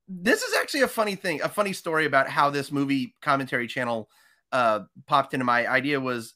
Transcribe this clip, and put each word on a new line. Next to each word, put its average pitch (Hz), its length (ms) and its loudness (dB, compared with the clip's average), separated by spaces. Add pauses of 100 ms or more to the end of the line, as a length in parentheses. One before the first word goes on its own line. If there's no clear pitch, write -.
this 190 340 0
is 480 140 -4
actually - 260 -2
a 247 60 4
funny 208 280 -2
thing, 175 260 -4
a 160 80 0
funny 202 240 -2
story 160 320 0
about 139 240 2
how 143 200 2
this 143 220 -2
movie 139 500 -2
commentary 135 460 0
channel, 117 420 -4 (440)
uh, 113 280 2 (260)
popped 139 260 2
into 131 100 -2
my 120 240 2
idea 131 320 0
was 123 360 -6